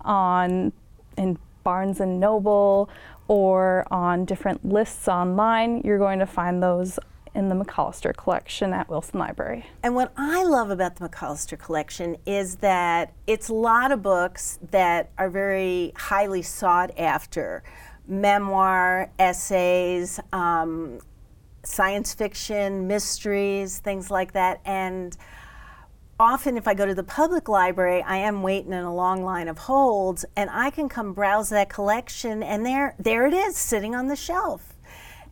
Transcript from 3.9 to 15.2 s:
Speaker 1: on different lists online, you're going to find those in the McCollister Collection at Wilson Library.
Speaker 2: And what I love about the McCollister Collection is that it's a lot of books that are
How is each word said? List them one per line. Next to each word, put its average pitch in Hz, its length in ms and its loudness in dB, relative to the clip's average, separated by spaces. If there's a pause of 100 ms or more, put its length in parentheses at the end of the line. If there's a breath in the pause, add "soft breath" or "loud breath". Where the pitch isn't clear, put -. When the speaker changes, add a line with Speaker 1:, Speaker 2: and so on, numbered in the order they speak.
Speaker 1:
on 175 320 0
different 185 400 -4
lists 208 420 0
online, 220 800 2
you're 208 140 2
going 196 200 2
to 190 80 2
find 180 340 -2
those 180 380 0 (340)
in 196 160 0
the 190 60 0
McCollister - 600 -2
Collection - 560 -2
at 185 160 -4
Wilson 165 320 -6
Library. - 440 -6 (200)
Speaker 2:
And 240 100 0
what 254 220 0
I 311 260 0
love 262 280 2
about 180 260 -2
the 175 120 -10
McCollister 147 480 -8
Collection 165 600 -6 (100)
is 196 300 -4
that 175 560 0 (160)
it's 214 200 -2
a 226 60 -2
lot 233 380 4
of 220 100 -2
books 185 560 0 (140)
that 170 440 2
are 185 140 0